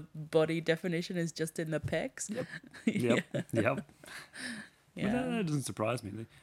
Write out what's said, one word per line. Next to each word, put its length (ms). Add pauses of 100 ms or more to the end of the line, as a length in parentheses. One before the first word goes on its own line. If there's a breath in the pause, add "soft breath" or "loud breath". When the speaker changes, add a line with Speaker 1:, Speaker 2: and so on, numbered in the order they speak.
(140)
Speaker 1:
body 480
definition 560
is 120
just 280
in 120
the 100
pecs. 540
Speaker 2:
Yep. 120 (200)
Speaker 1:
<laughs> 200
Speaker 2:
Yep. 380 (100)
Speaker 1:
Yeah. 80 (100)
Speaker 2:
Yep. 240
But 80 (1120 loud breath)
that, 0
Speaker 1:
Yeah. 180
Speaker 2:
that 340
doesn't 180
surprise 380
me. 220 (180 soft breath)